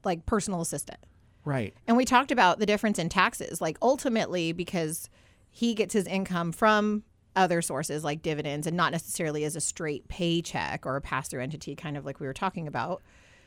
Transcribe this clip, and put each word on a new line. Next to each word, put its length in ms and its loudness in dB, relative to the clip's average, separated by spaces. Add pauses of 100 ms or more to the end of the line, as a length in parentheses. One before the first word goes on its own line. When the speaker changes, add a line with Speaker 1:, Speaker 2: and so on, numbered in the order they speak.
Speaker 1:
like, 220 -2
personal 360 0
assistant. 380 -6 (440)
Speaker 2:
Right. 300 -2 (140)
Speaker 1:
And 100 6
we 80 4
talked 260 4
about 280 6
the 80 2
difference 320 2
in 100 0
taxes, 520 2
like, 200 -2
ultimately 680 2
because 580 -4 (400)
he 240 0
gets 200 0
his 120 2
income 460 -2
from 500 4 (340)
other 280 4
sources 400 -4
like 180 -2
dividends 460 -2
and 100 -2
not 140 2
necessarily 540 -2
as 100 -2
a 60 -6
straight 460 -6
paycheck 800 -2
or 120 -2
a 40 -4
pass-through 400 -6
entity, 340 -8
kind 220 -8
of 80 -10
like 140 -10
we 80 -6
were 60 -6
talking 340 -4
about. 340 -4 (460)